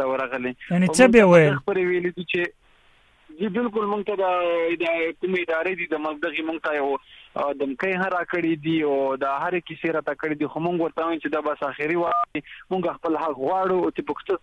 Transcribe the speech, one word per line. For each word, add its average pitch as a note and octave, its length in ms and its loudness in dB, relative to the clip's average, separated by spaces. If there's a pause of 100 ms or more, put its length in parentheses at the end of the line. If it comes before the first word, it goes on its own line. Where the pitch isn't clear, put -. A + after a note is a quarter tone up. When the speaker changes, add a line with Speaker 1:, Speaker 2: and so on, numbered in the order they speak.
Speaker 1:
ده C3+ 100 2
ورغلې. B2+ 420 -2 (220)
Speaker 2:
یعنی F3+ 160 4
Speaker 1:
او D#3 40 -2
Speaker 2:
څه B3 100 8
Speaker 1:
موږ A#3 100 6
Speaker 2:
به A#3 80 10
Speaker 1:
ته F#3 80 8
Speaker 2:
ویل؟ D#3 320 8
Speaker 1:
خبرې F#3 260 0
ویلې F3+ 280 0
دي F3+ 160 -6
چې F3 80 0 (960)
جی، G#3 180 -2
بالکل. A3 360 -2
موږ G#3 160 -2
ته G#3 120 -2
د، F#3+ 40 2 (580)
د - 20 -2 (360)
کومې F#3 240 0
ادارې E3 360 0
دي، F3 100 -6
د D#3 140 -2
موږ D#3 200 -4
دغې D#3 240 -4
موږ D#3+ 180 -4
ته D#3 100 -2
یو، C#3 120 0 (520)
آه، C#3+ 200 -2
دمکۍ C#3+ 360 -2
هم F#3 180 0
راکړې E3+ 400 0 (100)
دي D#3+ 120 0 (140)
او C#3 40 2 (280)
د C#3 200 0
هرې F3 260 -2
کیسې D#3+ 280 -6
راته D3 240 -2
کړې D#3 200 -2
دي. D3+ 120 0
خو D#3 140 -4
موږ F3 140 0
ورته D#3+ 240 -2
وایو E3 180 -2
چې D3 120 -4
دا D#3 140 0
بس D3 200 -4
آخري D3+ 320 -2
وار F3 160 0 (180)
دی، D3+ 60 -4 (300)
موږ F#3 120 -2 (140)
خپل D#3+ 260 -2
حق D#3 200 -2
غواړو F#3 360 2 (160)
چې D#3+ 140 -6
په - 180 -6
څه G3 160 0